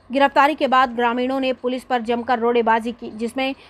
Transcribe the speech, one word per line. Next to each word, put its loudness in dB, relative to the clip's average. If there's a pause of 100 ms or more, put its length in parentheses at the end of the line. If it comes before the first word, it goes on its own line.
(120)
गिरफ्तारी 4
के -2
बाद 2
ग्रामीणों -2
ने 0
पुलिस -6
पर -2
जमकर -2
रोड़ेबाजी 2
की, -12
जिसमें -4 (140)